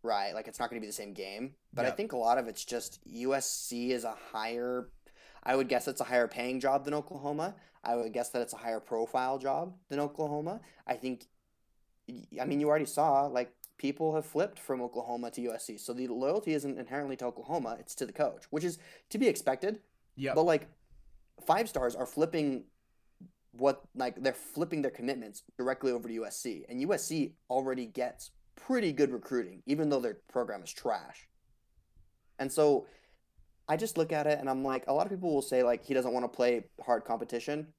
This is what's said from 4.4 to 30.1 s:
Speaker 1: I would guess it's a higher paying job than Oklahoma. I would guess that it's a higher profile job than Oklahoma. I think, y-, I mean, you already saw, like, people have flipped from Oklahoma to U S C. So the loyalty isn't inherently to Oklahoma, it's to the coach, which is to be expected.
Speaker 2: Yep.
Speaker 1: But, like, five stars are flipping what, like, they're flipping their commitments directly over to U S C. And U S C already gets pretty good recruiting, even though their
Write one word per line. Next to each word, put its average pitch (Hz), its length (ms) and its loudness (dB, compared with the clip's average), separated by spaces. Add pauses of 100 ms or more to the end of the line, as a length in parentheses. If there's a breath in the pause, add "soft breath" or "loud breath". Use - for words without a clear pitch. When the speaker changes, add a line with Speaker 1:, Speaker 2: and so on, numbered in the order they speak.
Speaker 1:
I 131 120 2
would 135 140 2
guess 123 180 2
it's 131 140 -4
a 120 40 0
higher 120 220 4
paying 127 320 -4
job 135 260 2
than 147 80 -2
Oklahoma. 151 640 -4 (280 soft breath)
I 120 120 2
would 113 180 -2
guess 120 160 -2
that 123 120 0
it's 113 120 -4
a 110 40 -10
higher 113 220 -2
profile 127 600 0
job 147 360 -2 (140)
than 139 100 -2
Oklahoma. 151 600 -2 (240 loud breath)
I - 80 -2
think, 123 320 -4 (840)
y-, 120 320 -12
I 127 60 -2
mean, 143 140 0
you 147 100 4
already 151 160 6
saw, 143 400 4
like, 123 260 0 (260)
people 156 360 0
have 156 120 0
flipped 202 340 -2
from 131 200 -4
Oklahoma 120 520 -6
to 120 100 -8
U 120 120 -2
S 113 120 -8
C. 107 120 -10
So - 140 -10
the 127 160 -4
loyalty 151 460 0
isn't 139 240 -2
inherently 135 400 -4
to 127 80 -6
Oklahoma, 117 540 -4
it's - 160 -14
to 135 100 -4
the - 80 -12
coach, 135 380 0
which 156 120 0
is 175 140 -2 (320 loud breath)
to - 80 -4
be 247 100 6
expected. 190 520 2 (360)
Speaker 2:
Yep. 135 200 0
Speaker 1:
But, 156 80 8
like, 160 260 6 (760)
five 208 220 6
stars 123 280 0
are 127 100 -4
flipping 151 600 0 (880)
what, 135 280 2 (140)
like, 123 260 -2
they're 131 120 2
flipping 160 500 -2
their 131 80 0
commitments 120 520 -6 (140)
directly 131 340 0
over 117 160 -2
to 113 60 -6
U 113 120 -4
S - 140 -10
C. 92 300 -6
And 123 100 -6
U 170 140 2
S - 120 0
C 156 280 -2 (160)
already 127 380 0
gets - 440 -6 (240)
pretty 220 380 0
good 139 180 4
recruiting, 104 540 -4
even 147 240 2
though 139 100 4
their 120 200 -4 (100)